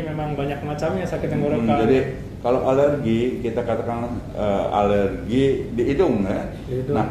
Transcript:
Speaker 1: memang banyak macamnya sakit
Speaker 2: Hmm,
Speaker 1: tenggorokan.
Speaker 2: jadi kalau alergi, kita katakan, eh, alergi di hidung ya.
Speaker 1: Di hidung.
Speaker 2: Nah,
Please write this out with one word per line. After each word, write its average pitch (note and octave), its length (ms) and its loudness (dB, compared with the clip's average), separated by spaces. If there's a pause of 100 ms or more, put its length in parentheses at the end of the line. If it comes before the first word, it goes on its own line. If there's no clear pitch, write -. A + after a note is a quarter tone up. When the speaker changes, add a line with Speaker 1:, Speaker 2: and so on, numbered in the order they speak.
Speaker 1:
memang D3+ 300 -4
banyak C#3 280 -4
macamnya D#3 420 -2
sakit - 220 -4
Speaker 2:
Hmm, - 100 -2
Speaker 1:
tenggorokan. - 460 2
Speaker 2:
jadi C3 160 6 (420)
kalau B2 260 2
alergi, C3 540 4 (220)
kita A2+ 200 -2
katakan, A#2 440 -2 (280)
eh, G2 360 0
alergi G2+ 760 2 (260)
di A2+ 140 0
hidung C#3 380 2
ya. G2 200 -2 (240)
Speaker 1:
Di - 140 -6
hidung. C3 140 -4
Speaker 2:
Nah, A#2 180 2